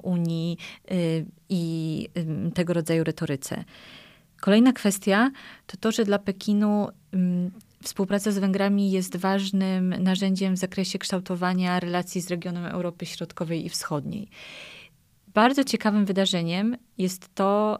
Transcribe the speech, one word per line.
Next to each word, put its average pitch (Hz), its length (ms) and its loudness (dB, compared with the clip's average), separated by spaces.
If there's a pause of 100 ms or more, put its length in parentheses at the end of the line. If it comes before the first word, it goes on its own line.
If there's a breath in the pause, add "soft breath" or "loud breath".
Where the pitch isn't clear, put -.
Unii, 170 560 0 (320 loud breath)
y, 165 360 0 (220)
i, 165 600 -2 (100)
ym, 160 340 -2
tego 175 200 0
rodzaju 165 320 2
retoryce. 156 600 -4 (760 loud breath)
Kolejna 233 320 6
kwestia 208 580 2 (360 loud breath)
to - 100 -16
to, 220 160 -2
że 226 120 2
dla 202 140 2
Pekinu, 208 720 0 (260)
ym, 180 360 2 (320)
współpraca 202 500 0
z 196 60 0
Węgrami 196 520 2
jest 185 260 0
ważnym 190 800 2
narzędziem 190 560 2
w 180 40 -2
zakresie 185 400 -2
kształtowania 180 840 0
relacji 175 400 -4
z 180 100 -8
regionem 175 360 -4
Europy 175 400 -6
Środkowej 165 600 -6
i - 20 -6
Wschodniej. - 600 -6 (1080 loud breath)
Bardzo 262 300 6
ciekawym 208 400 2
wydarzeniem 190 720 0 (220)
jest 185 360 -4
to, 208 460 2